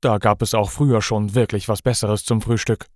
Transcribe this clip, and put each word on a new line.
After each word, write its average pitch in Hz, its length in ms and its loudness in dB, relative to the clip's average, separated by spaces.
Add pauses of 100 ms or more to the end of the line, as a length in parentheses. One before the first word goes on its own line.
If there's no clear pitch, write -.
Da 110 160 2
gab 104 240 2
es 110 100 -2
auch 104 180 0
früher 131 300 2
schon 104 340 -2
wirklich 110 360 0
was 104 100 -2
Besseres 107 460 -2
zum 113 160 0
Frühstück. 113 540 -2